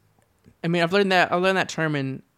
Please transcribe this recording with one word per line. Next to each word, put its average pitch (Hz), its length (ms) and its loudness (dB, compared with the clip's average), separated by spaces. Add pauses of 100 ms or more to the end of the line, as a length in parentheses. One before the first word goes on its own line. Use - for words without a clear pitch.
(640)
I 170 40 -2
mean, 170 160 2
I've 165 100 0
learned 196 180 2
that, 180 200 2
I - 40 0
learned 185 220 0
that 175 120 -2
term 156 260 -4
in, 135 280 -6 (140)